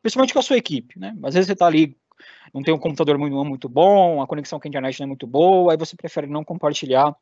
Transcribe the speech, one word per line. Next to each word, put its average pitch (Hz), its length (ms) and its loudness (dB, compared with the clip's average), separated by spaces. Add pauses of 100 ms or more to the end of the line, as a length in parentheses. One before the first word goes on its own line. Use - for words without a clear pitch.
Principalmente 254 300 0
com 294 80 0
a 247 40 0
sua 277 120 0
equipe, - 420 -4
né? 98 240 -12
Às 135 120 -6
vezes 185 140 2
você 196 80 -4
tá 180 100 2
ali 156 320 2 (560)
não 135 80 -10
tem 160 120 0
um 151 60 -2
computador 147 380 0
muito, 147 160 -4
não 139 120 -4
é - 20 -8
muito 135 220 -10
bom, 170 520 4
a 127 60 -6
conexão 151 320 -10
com - 80 -14
a - 20 -10
internet 135 300 -6
não 139 60 -8
é - 20 -8
muito 131 200 -12
boa, 175 440 4
aí 160 60 2
você 160 180 -8
prefere 156 320 -8
não 151 160 -8
compartilhar 147 800 -2